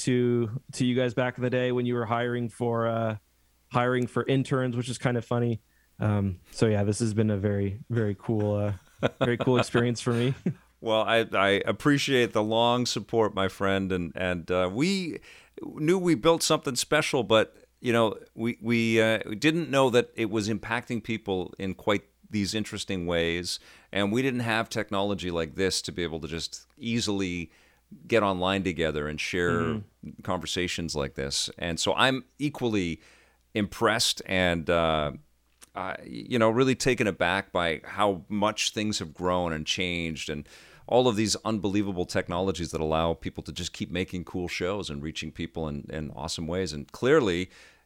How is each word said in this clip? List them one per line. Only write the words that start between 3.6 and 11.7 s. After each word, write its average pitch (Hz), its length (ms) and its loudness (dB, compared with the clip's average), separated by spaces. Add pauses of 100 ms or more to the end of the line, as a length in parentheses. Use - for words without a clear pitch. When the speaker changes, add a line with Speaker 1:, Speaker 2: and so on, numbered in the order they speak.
Speaker 1:
hiring 123 360 2
for 117 180 -2
interns, 131 500 0
which 123 140 -4
is 120 80 -6
kind 123 180 0
of 113 80 -2
funny. 120 380 0 (380)
Um, 101 400 0 (100)
so - 160 2
yeah, 104 180 2
this 104 180 0
has 110 120 0
been 107 160 2
a 104 80 0
very, 101 440 0 (100)
very 107 260 0
cool, 104 380 0
uh, 104 520 -4 (160)
very 120 140 2
cool 127 220 4
experience 120 420 0
for 123 100 0
me. 120 280 2
<laughs> - 40 -20 (380)
Speaker 2:
Well, 110 200 2
I, 113 320 4
I 98 320 4
appreciate 135 640 2